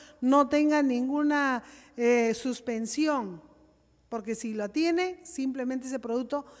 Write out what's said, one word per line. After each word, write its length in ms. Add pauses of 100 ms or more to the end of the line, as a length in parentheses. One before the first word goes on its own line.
(200)
no 300
tenga 320
ninguna, 800 (340)
eh, 380
suspensión. 1040 (680)
Porque 240
si 180
la 160
tiene, 560
simplemente 640
ese 120
producto 460 (160)